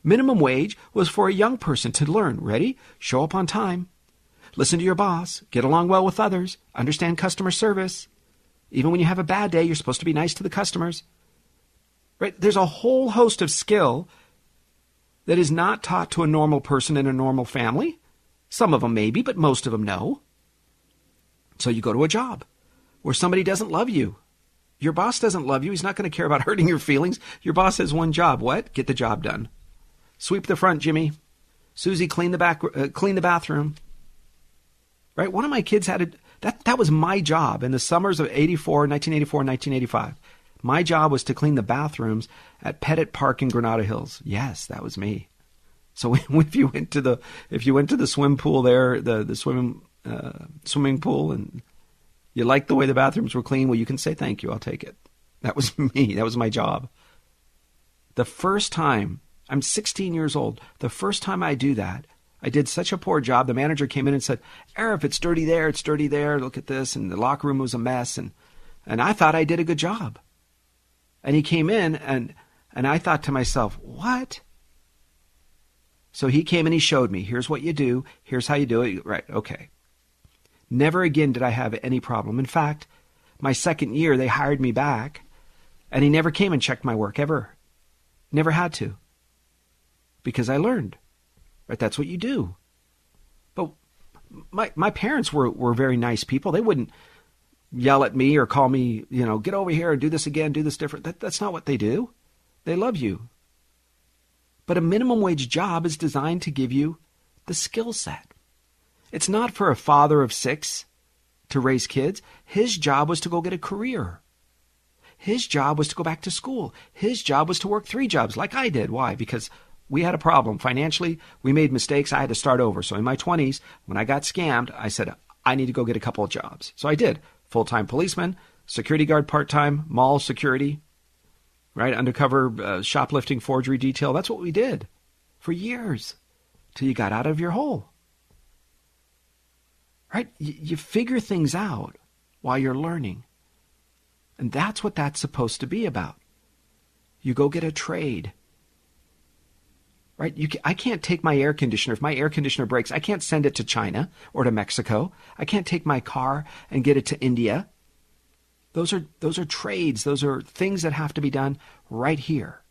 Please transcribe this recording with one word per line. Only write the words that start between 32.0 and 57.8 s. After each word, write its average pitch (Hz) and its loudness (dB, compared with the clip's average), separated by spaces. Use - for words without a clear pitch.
clean 175 0
the 180 -2
back, 170 2
uh, 139 -2
clean 190 0
the 180 0
bathroom. 156 0
Right? 185 -2
One 214 0
of 294 -2
my 247 0
kids 208 2
had 180 -2
a, 170 0
that, - -4
that 247 4
was 190 4
my 165 4
job 151 0
in 127 -2
the 131 0
summers 175 2
of 143 0
eighty-four, 147 2
nineteen 147 -2
eighty-four, 147 0
nineteen 131 -2
eighty-five. 120 -2
My 139 2
job 156 4
was 135 0
to 131 -2
clean 151 2
the 120 2
bathrooms 117 -2
at - -6
Pettit 156 0
Park 135 0
in 131 2
Granada 113 0
Hills. 113 -6
Yes, 107 -6
that - -10
was - -10
me. 101 -6
So 123 0
<laughs> - 2
if 151 4
you 269 6
went 139 -4
to 147 0
the, 127 2
if 117 -4
you 135 6
went 143 4
to 262 2
the 151 2
swim 143 4
pool 143 2
there, 123 4
the, 110 0
the - -4
swimming, 127 -2
uh, - -10
swimming 139 2
pool, 131 0
and 120 -8
you 120 0
liked 127 4
the 135 4
way 135 4
the 135 2
bathrooms 135 2
were 120 -2
clean, 131 0
well, 120 2
you 113 0
can 135 -4
say, 160 -4
"Thank - -4
you, - -6
I'll 113 -6
take - -10
it." - -16
That 123 -4
was - -2
<laughs> 139 0
me. 120 2
That 107 0
was 113 -2
my 117 0
job. 113 -2